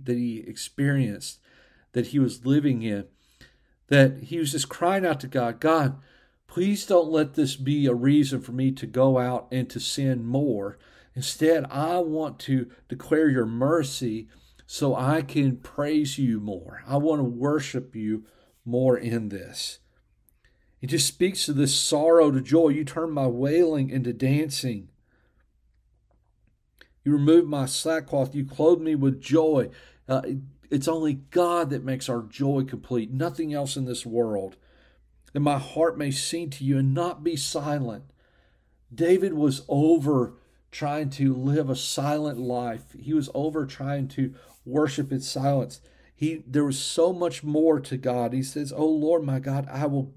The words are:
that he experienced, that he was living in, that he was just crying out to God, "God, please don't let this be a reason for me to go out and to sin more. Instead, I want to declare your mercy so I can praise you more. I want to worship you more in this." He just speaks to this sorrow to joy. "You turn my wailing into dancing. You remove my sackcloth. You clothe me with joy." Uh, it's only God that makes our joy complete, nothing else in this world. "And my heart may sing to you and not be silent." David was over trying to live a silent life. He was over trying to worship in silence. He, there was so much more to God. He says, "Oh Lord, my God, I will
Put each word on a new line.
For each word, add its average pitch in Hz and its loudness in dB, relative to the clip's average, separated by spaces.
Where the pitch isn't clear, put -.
that 123 -2
he 120 -4
experienced, 131 -4
that 120 -2
he 143 -2
was 127 0
living 139 2
in, 104 -4
that 135 6
he 170 -8
was 147 -2
just 160 -4
crying 185 0
out 151 0
to 127 -12
God, 120 -2
"God, 151 2
please 202 -2
don't 170 4
let 156 2
this 139 2
be 143 0
a 123 4
reason 135 4
for 120 -12
me 131 2
to - -8
go 131 4
out 123 -2
and 131 -2
to 117 -8
sin 131 -2
more. 117 -2
Instead, 156 2
I 165 -2
want 156 -4
to 131 -2
declare 151 2
your 127 2
mercy 120 -2
so 135 -2
I 139 0
can 135 0
praise 147 -2
you 117 0
more. 98 -10
I 139 0
want 151 2
to 139 0
worship 131 -2
you 110 -4
more 123 2
in 113 -2
this." 90 -12
He 131 -8
just 147 0
speaks - -2
to 151 -2
this 139 2
sorrow 160 6
to 131 0
joy. 156 4
"You 151 0
turn 160 -6
my 139 0
wailing 143 2
into 123 -4
dancing. 131 -2
You 143 2
remove 151 6
my 143 -2
sackcloth. 143 -2
You 143 -4
clothe 165 4
me 160 -2
with 135 0
joy." 151 2
Uh, 131 0
it's 143 -2
only 160 0
God 170 0
that 139 -6
makes 131 -6
our 120 -2
joy 139 -2
complete, 120 -4
nothing 156 -4
else 143 -4
in 135 -4
this 123 -8
world. 107 -2
"And 147 0
my 143 2
heart 165 -2
may 143 -2
sing 160 -6
to 135 -12
you 135 2
and 135 2
not 170 -2
be 165 -2
silent." 143 -4
David 170 2
was 147 0
over 143 4
trying 147 -6
to 135 0
live 139 0
a 127 0
silent 147 -4
life. 123 -6
He 135 -6
was 151 0
over 147 -2
trying 135 -6
to 135 -4
worship 139 -2
in 135 -2
silence. 135 -2
He, 156 -4
there 139 0
was 135 -2
so 170 2
much 175 -4
more 151 4
to 135 -8
God. 120 -2
He 131 -2
says, 143 -8
"Oh 156 -2
Lord, 156 2
my 135 -2
God, 139 -4
I 143 -4
will 139 -4